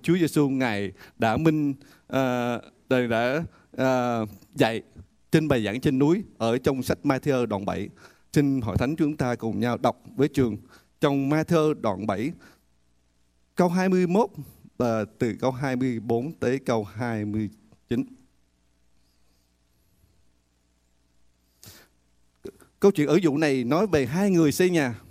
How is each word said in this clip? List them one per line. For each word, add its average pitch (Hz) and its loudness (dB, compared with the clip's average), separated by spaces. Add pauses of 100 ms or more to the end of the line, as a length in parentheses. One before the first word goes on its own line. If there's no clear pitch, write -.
Chúa 175 2
Giêsu, 147 2
Ngài 110 -2 (260)
đã 113 0
minh, 151 2 (340)
à, 123 -2 (320)
Ngài 123 2
đã, 123 0 (320)
à, 123 0 (340)
dạy 113 0 (500)
trên 156 2
bài 123 2
giảng 104 -4
trên 135 0
núi 165 2 (160)
ở 117 0
trong 135 -2
sách - -4
Matthew 131 0
đoạn 101 -6
bảy. 90 -6 (440)
Xin 139 2
hội 101 -4
thánh 135 -2
chúng 151 -2
ta 123 -2
cùng 110 -4
nhau 120 -2
đọc - 0 (140)
với 139 2
Trường 120 0 (440)
trong 139 0
Matthew 156 2
đoạn 104 -4
bảy, 110 -2 (1200)
câu 180 2
hai 185 0
mươi 185 4
mốt, 190 2 (480)
và 113 0 (140)
từ 113 -2
câu 127 0
hai 127 -4
mươi 123 -2
bốn 120 -4
tới 123 -2
câu 117 -2
hai 110 -6
mươi 104 -4 (380)
chín. 120 -2 (4000)
Câu 196 6
chuyện 147 0
ở 151 4
dụ 143 2
này 139 0
nói 156 2
về 156 2
hai 185 0
người 165 4
xây 185 2
nhà. 139 0 (100)